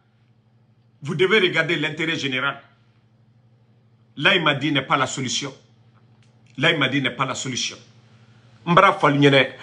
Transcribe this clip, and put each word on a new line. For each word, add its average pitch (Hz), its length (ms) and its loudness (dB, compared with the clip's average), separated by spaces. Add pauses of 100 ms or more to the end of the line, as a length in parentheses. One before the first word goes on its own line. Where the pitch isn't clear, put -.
(1000)
Vous 156 140 -8
devez 185 240 4
regarder 165 380 0
l'intérêt 156 400 -4
général. 131 440 -4 (1600)
Là, 180 180 2
il 175 80 0
m'a 147 100 2
dit 139 180 -4
n'est 139 100 0
pas 147 160 -2
la 127 100 0
solution. 131 460 -6 (1040)
Là, 156 140 0
il 165 60 -2
m'a 131 120 0
dit 135 120 -2
n'est 123 100 -2
pas 131 140 -6
la 123 100 -6
solution. - 420 -8 (880)
Mbra 185 280 4
Falignene, 139 540 4 (160)